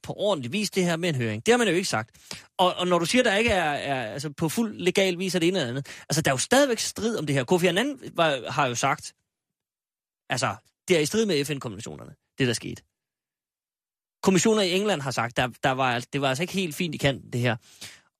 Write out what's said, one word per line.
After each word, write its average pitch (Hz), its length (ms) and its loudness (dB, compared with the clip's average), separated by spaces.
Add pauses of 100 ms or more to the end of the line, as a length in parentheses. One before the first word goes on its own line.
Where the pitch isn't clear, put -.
på - 100 -10
ordentlig 160 400 -2
vis 208 180 -2
det 185 140 0
her 170 120 0
med 175 120 -2
en 156 60 0
høring. 113 320 -4
Det 220 60 6
har 247 60 6
man 226 100 2
jo 165 60 4
ikke 185 140 0
sagt. 110 220 -4 (480)
Og, 185 180 4
og 180 120 -2
når 175 100 4
du 170 80 0
siger, 247 160 4
der 202 140 2
ikke 233 140 2
er, 170 200 2
er, 123 420 -4
altså 147 180 -8
på 156 180 -2
fuld 214 300 -2
legal 180 400 0
vis 185 160 -2
er 180 40 0
det 165 100 2
ene 190 100 2
eller 131 120 0
andet, 135 160 -4 (220)
altså, 156 140 0
der 151 80 2
er - 40 4
jo 123 40 0
stadigvæk 262 400 4
strid 214 380 -2
om 151 100 -4
det 143 80 0
her. 131 100 2
Kofi 180 220 4
Annan 226 320 0 (160)
var, 139 360 0
har 135 160 2
jo 120 80 -2
sagt, 135 400 -2 (1160)
altså, 123 240 -2 (340)
det 175 80 6
er 156 40 6
i 151 60 2
strid 220 200 2
med 147 180 2
F 143 60 -6
N-konventionerne, 87 600 -10 (260)
det 135 80 2
der 120 60 2
skete. - 300 -8 (1400)
Kommissioner 208 400 4
i 175 100 2
England 190 280 0
har 135 100 -6
sagt, 117 260 -4
der, 127 120 0 (140)
der 139 80 2
var, 127 420 0
det 139 80 -2
var 139 80 2
altså 131 140 -2
ikke - 100 -6
helt 180 220 -2
fint 170 200 -4
i 135 40 -8
kanten, 120 340 -2
det 123 80 -2
her. 120 160 0 (640)